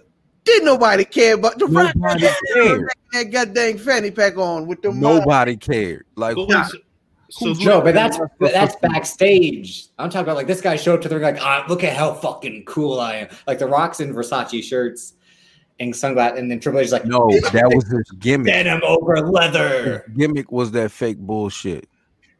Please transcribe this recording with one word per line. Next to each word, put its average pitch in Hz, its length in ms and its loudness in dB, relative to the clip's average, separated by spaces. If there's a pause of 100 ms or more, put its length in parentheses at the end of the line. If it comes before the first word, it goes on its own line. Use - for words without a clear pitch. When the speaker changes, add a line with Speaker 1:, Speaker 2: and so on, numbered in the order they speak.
(440)
Speaker 1:
didn't 427 200 4
nobody 233 400 4
care, 226 320 4
but 220 220 -2
the 208 80 2
Rock 170 280 4
Speaker 2:
Nobody 170 320 0
Speaker 1:
had - 80 4 (200)
Speaker 2:
cared. 466 340 2 (240)
Speaker 1:
that 240 180 -4
goddamn 226 480 -2
fanny 220 320 -2
pack 202 280 0
on 170 280 -2
with 175 160 -8
them, 196 220 -2
uh, 147 140 6
Speaker 2:
Nobody 131 380 4
cared. 104 500 -4 (100)
Like, 113 200 -2
Speaker 3:
But 190 100 -4
Speaker 2:
who's, 202 100 4
Speaker 3:
wait, 156 100 0
so, - 140 -14 (500)
so - 240 -8
Speaker 2:
who's 175 100 -6
Speaker 4:
No, 196 160 6
but 165 140 4
that's, 220 240 2
Speaker 2:
wrestling 156 220 -8
Speaker 4:
but 185 120 2
that's 190 220 0
Speaker 2:
for - 60 -20
football? 170 140 0
Speaker 4:
backstage. 165 920 0 (120)
I'm 165 120 -8
talking 185 140 -4
about, 156 120 -2
like, 135 120 -6
this 180 120 -4
guy 175 140 0
showed 170 220 2
up 165 60 -8
to 156 60 -8
the 160 80 -4
ring 151 60 -2 (120)
like, - 60 -10
"Ah, 139 280 0
look 180 160 -2
at 139 120 -2
how 147 180 -2
fucking 107 500 -10
cool 143 360 -4
I 113 160 -4
am." 107 120 -12 (180)
Like, 135 140 -4
The 135 80 -2
Rock's 156 320 0
in 143 120 -6
Versace 117 500 -6
shirts - 520 -6 (640)
and 120 160 -8
sunglasses, 127 460 0
and 123 100 -6
then 117 80 -6
Triple 127 220 -2
H 127 60 0
is 117 60 -4
like, 113 140 -2
Speaker 2:
No, 120 220 4 (240)
that 120 200 4
was 117 180 2
his 117 280 -4
gimmick. 123 340 2
Speaker 4:
"Denim 175 320 0
over 165 360 2
leather." 151 880 0
Speaker 2:
His 110 80 -14
gimmick 147 340 -2
was 123 220 -2
that 113 180 -2
fake 113 280 -6
bullshit. 98 720 -6 (520)